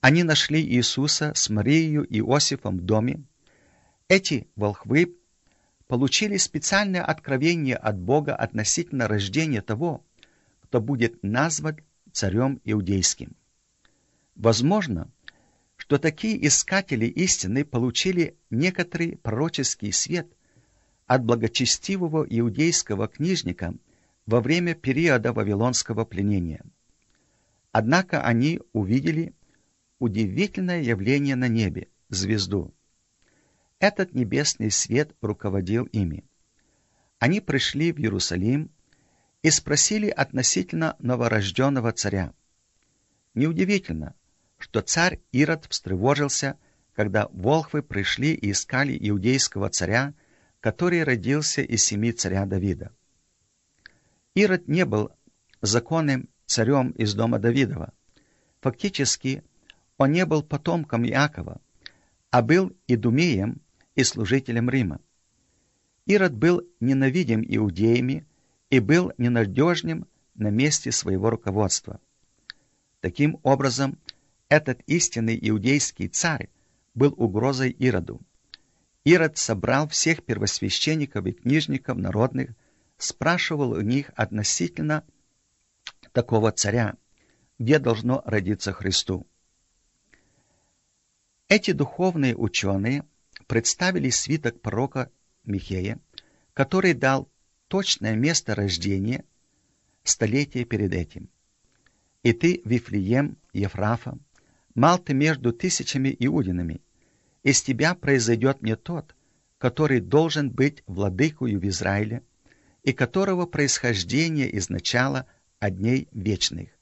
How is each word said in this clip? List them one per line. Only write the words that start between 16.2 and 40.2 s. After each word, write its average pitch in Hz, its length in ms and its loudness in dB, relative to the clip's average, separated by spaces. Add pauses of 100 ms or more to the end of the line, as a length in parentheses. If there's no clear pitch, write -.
искатели 147 580 0
истины 139 600 0
получили 151 680 -2 (140)
некоторый 170 680 -2
пророческий 117 760 -4
свет 156 340 -2 (800)
от 127 160 4
благочестивого 147 1000 0
иудейского 117 840 0
книжника 123 680 -4 (520)
во 120 140 4
время 165 340 0
периода 131 580 2
вавилонского 107 720 0
пленения. 92 560 -2 (1120)
Однако 131 500 2
они 123 380 2 (120)
увидели 139 600 -2 (640)
удивительное 143 840 -2
явление 131 520 0
на 127 140 0
небе — 113 400 0 (220)
звезду. 95 640 -2 (1080)
Этот 196 340 0
небесный 123 560 -2
свет 139 500 -2
руководил 101 680 -4
ими. 90 380 -4 (960)
Они 170 220 2
пришли 151 520 -2
в 156 60 -8
Иерусалим 107 720 -2 (720)
и 160 80 4
спросили 208 580 0
относительно 160 920 -2